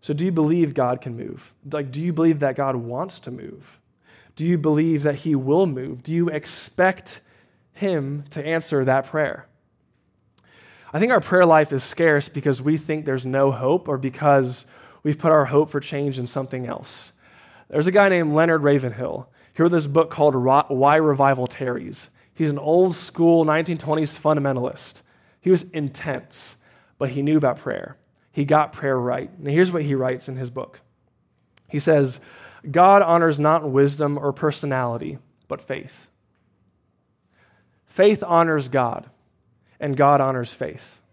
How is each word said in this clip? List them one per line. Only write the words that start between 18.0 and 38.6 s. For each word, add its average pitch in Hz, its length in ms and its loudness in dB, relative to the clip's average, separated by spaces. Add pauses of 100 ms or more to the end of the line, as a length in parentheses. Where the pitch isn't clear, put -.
named 170 240 0
Leonard 160 280 2
Ravenhill. 127 680 -2 (240)
He - 100 -2
wrote 170 80 4
this 160 160 0
book 156 240 2
called 147 240 2
Ro-, 131 320 2
Why 143 300 2
Revival 139 500 2
Tarries. - 640 -10 (240)
He's 160 160 -2
an 143 100 -4
old 170 340 2
school 170 520 2
nineteen 160 320 0
twenties 151 400 -4
fundamentalist. 139 840 -2 (400)
He - 100 -4
was 180 220 4
intense, - 840 -10 (400)
but 143 100 -4
he 131 140 -6
knew 151 160 2
about 147 220 0
prayer. - 360 -10 (360)
He 143 140 -2
got 151 280 2
prayer 135 240 -2
right. 123 400 -4
And 151 100 -10
here's 175 240 2
what 170 120 -2
he 143 100 -2
writes 127 340 -4
in 131 80 -10
his 127 140 -8
book. 127 320 -14 (880)
He 151 80 -6
says, 143 420 2 (520)
"God 190 320 8
honors 165 340 4
not 151 320 2
wisdom 143 480 2
or 143 160 -2
personality, 135 840 -4 (280)
but - 140 -10
faith. - 460 -14 (1800)
Faith 202 380 2
honors 165 440 2